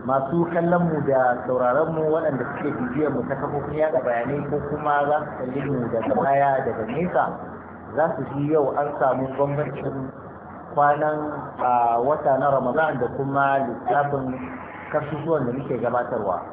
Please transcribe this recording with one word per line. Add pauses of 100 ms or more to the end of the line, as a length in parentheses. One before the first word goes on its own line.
Masu
kallon
mu
da
sauraron
mu
waɗanda (160)
suke
bibiyar
mu
ta
kafofin
yaɗa
bayanai
ko
kuma
za
su
kalli
mu
daga
baya
daga
nesa, (720)
za (140)
su (140)
ji
yau
an
samu
bambancin (640)
kwanan, (240)
a,
wata
na
Ramadan
da
kuma
littafin (560)
kasusuwan
da
muke
gabatarwa. (180)